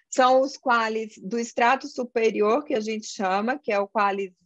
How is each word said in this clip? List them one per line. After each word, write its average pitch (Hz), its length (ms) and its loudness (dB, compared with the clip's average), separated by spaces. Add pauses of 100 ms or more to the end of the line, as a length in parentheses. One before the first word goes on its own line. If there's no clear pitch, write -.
são 262 320 4
os 269 160 -4
qualis 220 600 -2
do 190 200 -6
extrato 240 500 0
superior, 226 760 0
que 294 100 -6
a 226 60 0
gente 214 280 -6
chama, 208 520 -2
que - 120 -6
é 202 80 2
o 196 80 -2
qualis 196 460 -2 (120)